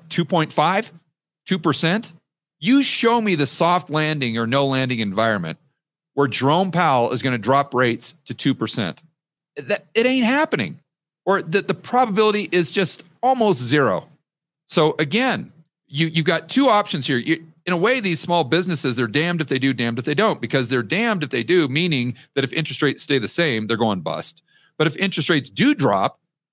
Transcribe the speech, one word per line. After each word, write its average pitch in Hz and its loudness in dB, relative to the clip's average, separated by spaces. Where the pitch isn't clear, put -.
two 170 -2
point 156 0
five, 185 0
two 190 -2
percent. 165 0
You 254 2
show 233 2
me 202 0
the 143 2
soft 175 0
landing 147 -2
or 117 -2
no 139 2
landing 131 0
environment 101 -2
where 139 2
Jerome 156 0
Powell 147 2
is 123 -4
gonna 127 -2
drop 135 0
rates 120 0
to - -12
two 131 -2
percent. 107 -6
That, 147 -6
it 233 2
ain't 254 2
happening, 240 0
or 190 2
that 190 -2
the 185 -2
probability 214 0
is 175 0
just - -2
almost 226 2
zero. 120 0
So 156 2
again, 185 -2
you, 156 -2
you've 160 -2
got 165 0
two 269 2
options 202 2
here. 131 0
You, 160 -4
in 175 -4
a 180 0
way, 233 2
these 180 -2
small 170 0
businesses, 147 0
they're 123 0
damned 160 0
if 143 -4
they 135 0
do, 131 0
damned 117 -2
if 123 -4
they 147 -4
don't, 185 2
because 127 -2
they're 123 0
damned 190 -2
if 135 -6
they 120 -2
do, 160 2
meaning 135 -2
that 135 0
if 127 -2
interest 151 -4
rates 143 0
stay 139 0
the 107 -4
same, 120 -2
they're 113 0
going 104 0
bust. 78 -8
But 156 2
if 151 -2
interest 175 -2
rates 156 0
do 269 2
drop, 110 0